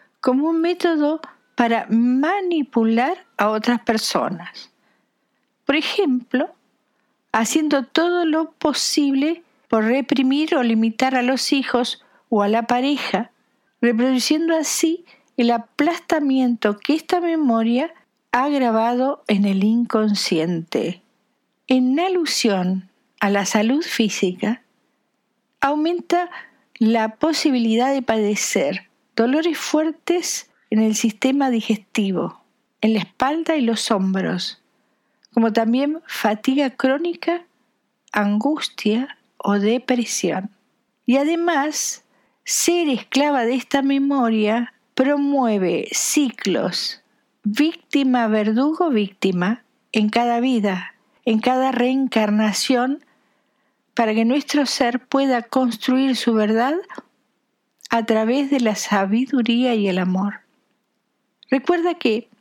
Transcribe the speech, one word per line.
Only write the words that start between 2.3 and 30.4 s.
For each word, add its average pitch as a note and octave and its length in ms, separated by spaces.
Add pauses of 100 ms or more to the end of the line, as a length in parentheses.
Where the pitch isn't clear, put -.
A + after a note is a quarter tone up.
a G#3 120
otras A3 320
personas. - 880 (960)
Por C#4 100
ejemplo, C#4+ 800 (800)
haciendo C#4 520
todo F4 400
lo D#4+ 280
posible D4 920 (260)
por A3 160
reprimir C4+ 720
o C4 80
limitar A3+ 540
a B3 60
los B3+ 300
hijos B3+ 520 (240)
o G#3 140
a G3+ 60
la A3+ 180
pareja, B3 640 (500)
reproduciendo C4 760
así D#4+ 480 (320)
el A#3 140
aplastamiento C4 1300
que - 160
esta E4+ 260
memoria C4+ 720 (400)
ha B3+ 160
grabado B3 800
en G3+ 160
el G3 200
inconsciente. F#3 1400 (640)
En B3+ 320
alusión G#3+ 920 (280)
a G3+ 120
la G3+ 140
salud A3+ 380
física, G#3 800 (1000)
aumenta E4+ 720 (480)
la A3 380
posibilidad B3+ 760
de C4+ 100
padecer G3+ 840 (280)
dolores D4 420
fuertes - 920 (200)